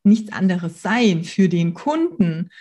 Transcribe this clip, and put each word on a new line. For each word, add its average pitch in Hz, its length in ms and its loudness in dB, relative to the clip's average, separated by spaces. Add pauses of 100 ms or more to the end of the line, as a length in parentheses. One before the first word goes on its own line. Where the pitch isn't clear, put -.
nichts 214 300 2
anderes 175 480 -4
sein 196 420 0
für 190 260 2
den 170 260 0
Kunden, 233 720 -2 (120)